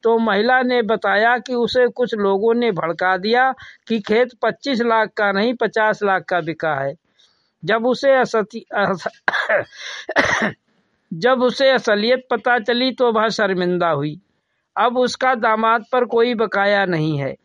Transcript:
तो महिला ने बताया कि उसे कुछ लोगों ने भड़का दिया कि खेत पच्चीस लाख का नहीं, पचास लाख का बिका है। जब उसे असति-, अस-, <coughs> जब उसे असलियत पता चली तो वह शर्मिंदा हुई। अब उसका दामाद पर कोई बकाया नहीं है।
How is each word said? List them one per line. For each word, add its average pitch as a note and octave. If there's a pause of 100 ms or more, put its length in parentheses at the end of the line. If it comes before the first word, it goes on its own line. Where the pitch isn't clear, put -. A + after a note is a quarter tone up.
तो A3+
महिला A3+
ने B3
बताया G#3+
कि B3+
उसे A#3+
कुछ A#3+
लोगों G3+
ने A#3+
भड़का E3+
दिया A#3+ (340)
कि A3+
खेत A#3 (120)
पच्चीस A#3
लाख A3+
का G3+
नहीं, G#3
पचास G#3+
लाख F#3+
का F3
बिका D#3
है। C#3 (720)
जब A3+
उसे C4+
असति-, A3+
अस-, F#3+ (1300)
<coughs> E3+ (600)
जब A#3+
उसे C4
असलियत A#3+
पता A#3+
चली B3
तो A#3+
वह A3
शर्मिंदा F3+
हुई। D3+ (560)
अब A#3+
उसका B3+
दामाद A3+
पर B3
कोई A#3
बकाया G3+
नहीं D#3
है। C#3